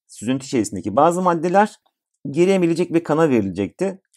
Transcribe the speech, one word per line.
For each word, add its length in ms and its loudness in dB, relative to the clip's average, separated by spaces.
süzüntü 400 -6
içerisindeki 500 -4
bazı 260 2
maddeler 540 0
geri 200 2
emilecek 420 0
ve 100 0
kana 280 2
verilecekti. 680 -2